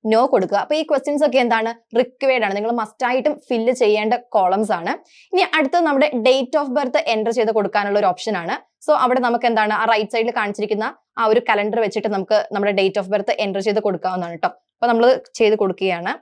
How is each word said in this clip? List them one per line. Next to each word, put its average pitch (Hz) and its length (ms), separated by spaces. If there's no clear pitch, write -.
no 226 80
കൊടുക്കുക. 196 320
അപ്പൊ 302 160
ഈ - 100
ക്വസ്റ്റ്യൻസ് 285 380
ഒക്കെ 247 160
എന്താണ് 226 280
റിക്വയർഡ് 254 480
ആണ്, 196 100
നിങ്ങൾ 226 220
മസ്റ്റ് - 300
ആയിട്ടും 254 260
ഫില്ല് 233 340
ചെയ്യേണ്ട 214 360
കോളംസ് 196 440
ആണ്. 196 140
ഇനി 370 120
അടുത്തത് 320 300
നമ്മുടെ 285 220
date 262 340
of 285 140
birth 285 220
enter 220 240
ചെയ്ത് 220 220
കൊടുക്കാനുള്ള 208 420
ഒരു 190 100
ഓപ്ഷൻ 208 300
ആണ്. 170 140
So 302 60
അവിടെ 247 220
നമുക്ക് 233 240
എന്താണ് 214 280
ആ 226 140
റൈറ്റ് 214 220
സൈഡിൽ 226 240
കാണിച്ചിരിക്കുന്ന 208 480
ആ 226 120
ഒരു 233 160
കലണ്ടർ 214 380
വെച്ചിട്ട് 202 320
നമുക്ക് 208 220
നമ്മുടെ 202 260
date 190 220
of 185 100
birth 220 180
enter 190 220
ചെയ്ത് 208 200
കൊടുക്കാവുന്നതാണ് 180 560
ട്ടോ. 175 80
അപ്പൊ 240 160
നമ്മൾ 226 140
ചെയ്ത് 214 240
കൊടുക്കുകയാണ്. 190 580